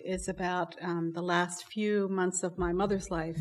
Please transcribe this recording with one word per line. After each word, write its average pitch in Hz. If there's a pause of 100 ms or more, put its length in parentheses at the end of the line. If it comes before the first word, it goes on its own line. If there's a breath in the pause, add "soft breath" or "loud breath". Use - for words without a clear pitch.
is 185
about, 180
um, 170
the 170
last 175
few 208
months 185
of 175
my 175
mother's 196
life, 165